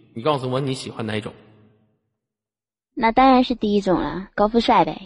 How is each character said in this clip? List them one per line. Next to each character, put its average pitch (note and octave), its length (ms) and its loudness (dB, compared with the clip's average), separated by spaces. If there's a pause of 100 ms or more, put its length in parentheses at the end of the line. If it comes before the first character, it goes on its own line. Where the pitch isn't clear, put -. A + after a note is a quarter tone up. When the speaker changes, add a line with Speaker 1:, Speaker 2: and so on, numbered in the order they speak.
(160)
Speaker 1:
你 A2+ 80 -12
告 D3 160 0
诉 B2+ 100 -6
我 B2+ 100 -2
你 C3+ 140 -4
喜 - 160 -12
欢 A2+ 160 -10
哪 G#2+ 160 -6
种？ - 100 -10 (1600)
Speaker 2:
那 A3+ 160 0
当 C4 200 6
然 B3+ 120 6
是 B3+ 100 -4
第 G#3+ 220 -2
一 G3+ 60 2
种 F#3+ 200 0
了， E3+ 320 -8
高 G3+ 140 0
富 A#3 120 0
帅 G#3+ 240 4
呗。 D#3 220 -10